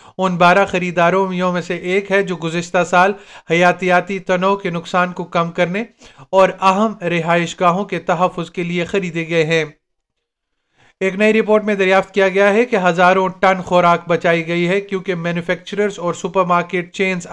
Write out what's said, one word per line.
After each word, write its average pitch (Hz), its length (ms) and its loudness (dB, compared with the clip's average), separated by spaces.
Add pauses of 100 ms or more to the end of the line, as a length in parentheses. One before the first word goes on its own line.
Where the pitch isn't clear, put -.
(180)
उन 185 200 0
बारह 180 260 6
खरीदारों 180 880 0
में 175 80 -2
से 175 160 -6 (100)
एक 190 260 -2
है, 196 100 2
जो 180 140 -4
गुज़िश्ता 170 480 -2
साल 185 300 2 (360)
हयातियाती 180 720 2
तनों 190 360 0
के 190 140 -6
नुकसान 180 420 -2
को 175 140 -8
कम 170 240 -2
करने 180 360 -2 (460)
और 185 200 4
अहम 190 520 0
रिहाइशगाहों 170 800 0
के 185 160 -6
तहफ़्फ़ुज़ 175 500 -2
के 180 140 -8
लिए 175 200 -4
खरीदे 170 400 -4
गए 165 200 0
हैं। 160 200 0 (1400)
एक 185 140 -2
नई 214 180 2
रिपोर्ट 214 320 2
में 208 140 -2
दरियाफ्त 190 320 2
किया 196 200 2
गया 196 200 4
है 220 140 2
कि 240 140 -2
हज़ारों 180 500 2 (140)
टन 190 200 2
खुराक 170 460 2
बचाई 170 360 0
गई 170 200 -2
है, 190 160 0
क्योंकि 190 360 -6
मैन्युफैक्चरर्स 175 840 -4
और 175 160 -4
सुपरमार्केट 175 800 -2
चेन्स 185 400 -4